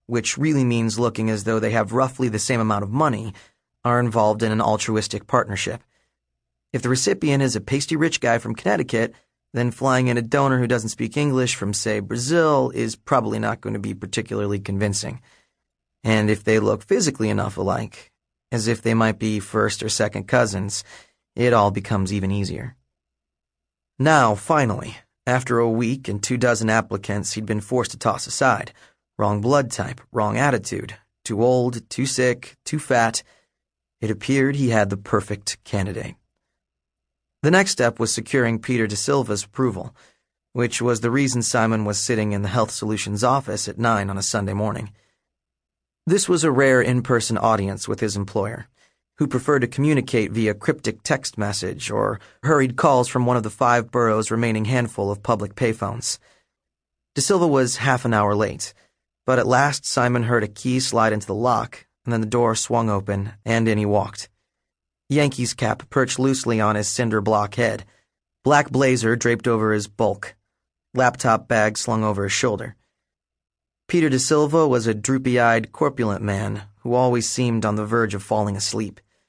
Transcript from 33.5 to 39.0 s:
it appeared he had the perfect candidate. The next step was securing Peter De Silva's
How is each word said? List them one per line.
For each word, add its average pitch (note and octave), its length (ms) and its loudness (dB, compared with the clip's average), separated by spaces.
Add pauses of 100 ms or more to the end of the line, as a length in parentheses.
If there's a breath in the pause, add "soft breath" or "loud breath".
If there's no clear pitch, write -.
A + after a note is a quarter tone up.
it A2 120 -2
appeared C3+ 420 0
he C#3 140 0
had G#2+ 220 2
the G2 60 -2
perfect - 680 -4
candidate. G2 500 -6 (1300)
The D3 80 4
next F#3+ 220 4
step A#2 260 0
was A2+ 160 0
securing A#2 460 0
Peter A#2 260 0
De G#2 80 -4
Silva's A2 480 -2